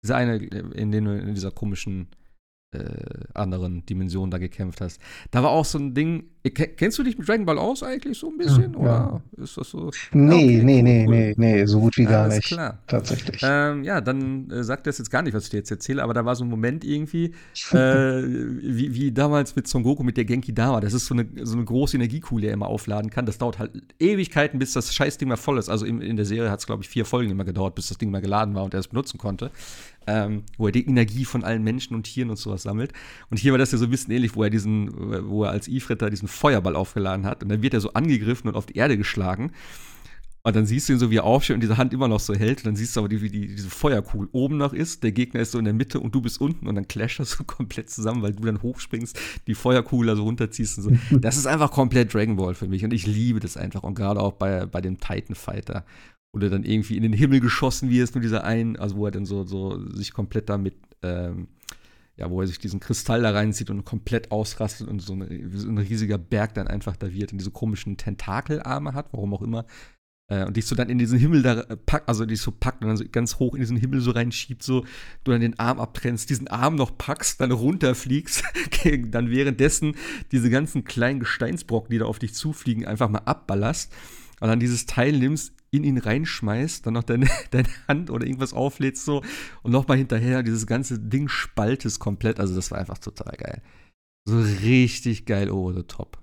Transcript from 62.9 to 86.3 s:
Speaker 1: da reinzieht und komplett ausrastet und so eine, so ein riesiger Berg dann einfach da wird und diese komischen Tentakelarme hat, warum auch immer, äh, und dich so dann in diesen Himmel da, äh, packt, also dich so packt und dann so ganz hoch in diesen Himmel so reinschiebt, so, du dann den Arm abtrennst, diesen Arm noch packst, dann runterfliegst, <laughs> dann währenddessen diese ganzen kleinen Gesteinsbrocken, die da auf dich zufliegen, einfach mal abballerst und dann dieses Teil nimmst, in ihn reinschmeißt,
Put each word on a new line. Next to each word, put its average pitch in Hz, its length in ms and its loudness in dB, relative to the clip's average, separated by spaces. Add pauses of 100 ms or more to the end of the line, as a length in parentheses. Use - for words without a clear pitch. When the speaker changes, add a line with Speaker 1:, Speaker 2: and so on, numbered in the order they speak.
Speaker 1:
da 110 100 4
reinzieht 104 380 0
und 101 140 -6
komplett - 480 -4
ausrastet 107 560 -4
und 101 120 -6
so 98 120 -12
eine, 95 160 -8 (260)
so 101 140 -6
ein 110 100 -2
riesiger 104 400 0
Berg 104 360 -2
dann 98 140 -4
einfach 98 280 -4
da 95 160 -6
wird 98 200 -6
und 98 60 -8
diese 95 120 -6
komischen 104 480 -6
Tentakelarme 131 960 -6
hat, 143 180 -8
warum 101 220 -4
auch 101 80 -6
immer, 113 240 -6 (640)
äh, 95 160 0
und 98 100 -4
dich 113 80 0
so - 100 -4
dann 120 140 0
in 123 80 0
diesen 120 220 2
Himmel 147 240 6
da, 120 180 4
äh, 113 160 -10
packt, - 320 0
also 117 160 0
dich 110 160 -2
so 107 100 -2
packt - 320 -4
und 107 60 -2
dann 110 80 2
so 101 160 -4
ganz 120 260 -2
hoch 123 160 2
in 131 60 -4
diesen 117 160 0
Himmel 127 240 0
so 120 120 2
reinschiebt, 117 500 -4
so, 127 240 0 (380)
du 131 80 4
dann 120 100 4
den 117 160 0
Arm 117 220 0
abtrennst, 117 500 -4
diesen 120 180 -2
Arm 135 280 2
noch 131 200 0
packst, - 460 -4
dann 127 100 2
runterfliegst, 131 920 0 (340)
<laughs> 127 340 2
dann 117 200 0
währenddessen 139 640 2 (340)
diese 123 180 4
ganzen 135 360 2
kleinen 127 360 0
Gesteinsbrocken, 113 720 -2
die 117 80 0
da 110 80 0
auf 110 120 -4
dich 110 140 -6
zufliegen, - 540 -4
einfach 110 240 0
mal 107 160 0
abballerst 110 680 -2 (480)
und 113 80 0
dann 117 120 4
dieses 120 260 0
Teil 131 320 2
nimmst, 139 340 0 (220)
in 147 100 2
ihn 135 120 4
reinschmeißt, 120 880 -2